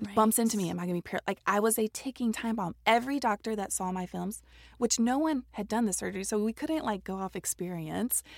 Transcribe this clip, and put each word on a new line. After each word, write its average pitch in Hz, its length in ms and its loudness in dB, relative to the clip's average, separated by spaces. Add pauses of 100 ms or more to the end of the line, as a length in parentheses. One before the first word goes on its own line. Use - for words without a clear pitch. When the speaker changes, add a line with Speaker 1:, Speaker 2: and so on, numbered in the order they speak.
Speaker 1:
Right. 202 120 -4
Speaker 2:
bumps 220 200 6
into 226 200 4
me, 185 120 0
am 175 120 -2
I - 20 -4
gonna 180 120 -2
be 175 80 0
par-, - 260 -4
like, 196 180 -2
I 202 140 4
was 220 180 4
a 220 80 2
ticking 240 460 -2
time 226 240 -2
bomb. 180 180 -2 (120)
Every 247 340 4
doctor 220 340 0
that 202 180 -4
saw 185 200 -2
my 185 140 -4
films, 180 360 -6 (360)
which 240 200 2
no 240 180 4
one 302 360 2
had 208 160 -6
done 226 160 2
the 202 80 2
surgery, 190 320 -4
so 214 180 0
we 220 100 0
couldn't, 302 320 -2
like, 208 200 -2
go 190 140 -6
off 190 180 -6
experience. 175 880 -4 (140)